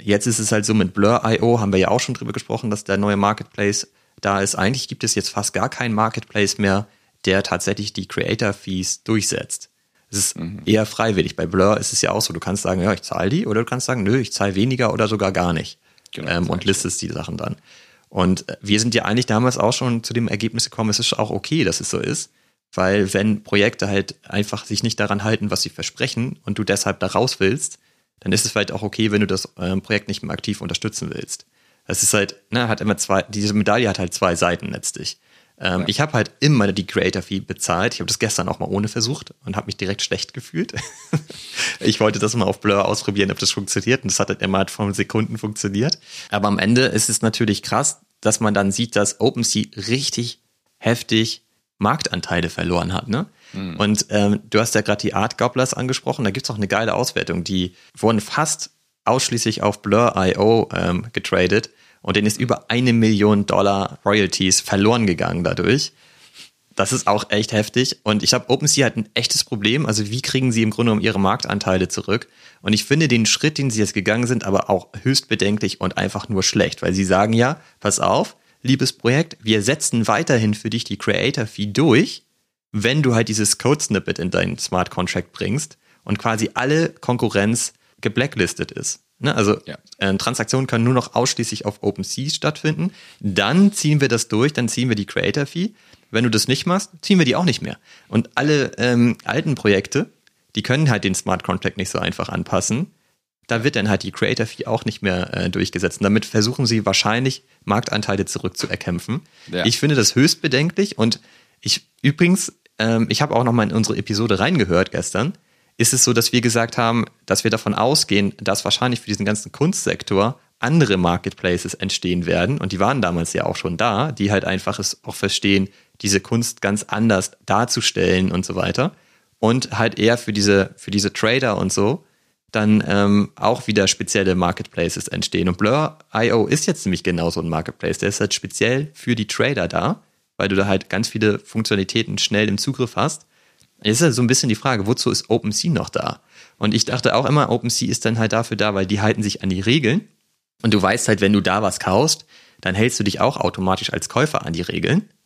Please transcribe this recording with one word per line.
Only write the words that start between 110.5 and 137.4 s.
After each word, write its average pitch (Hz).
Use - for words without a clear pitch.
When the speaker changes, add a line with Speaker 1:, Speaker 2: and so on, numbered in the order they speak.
Speaker 1:
Und 113
ich, -
übrigens, 175
ähm, 113
ich 110
habe 147
auch 117
noch 120
mal 117
in 101
unsere 110
Episode 104
reingehört 95
gestern, 107
ist 117
es 127
so, 123
dass 113
wir 123
gesagt 113
haben, 117
dass 104
wir 113
davon 107
ausgehen, 101
dass 98
wahrscheinlich 120
für -
diesen 101
ganzen 104
Kunstsektor 107
andere 127
Marketplaces 87
entstehen 90
werden. 87
Und 92
die 92
waren 123
damals 87
ja 85
auch 85
schon 87
da, 117
die 104
halt 98
einfach 92
es -
auch -
verstehen, 98
diese 98
Kunst -
ganz 101
anders 104
darzustellen 95
und 90
so 92
weiter. 92
Und 117
halt 113
eher 113
für -
diese, 101
für -
diese 98
Trader 113
und 92
so 110
dann, 107
ähm, 101
auch 120
wieder 101
spezielle 95
Marketplaces 87
entstehen. 90
Und 90
Blur 127
I 113
O 113
ist 147
jetzt 160
nämlich 90
genau 85
so 82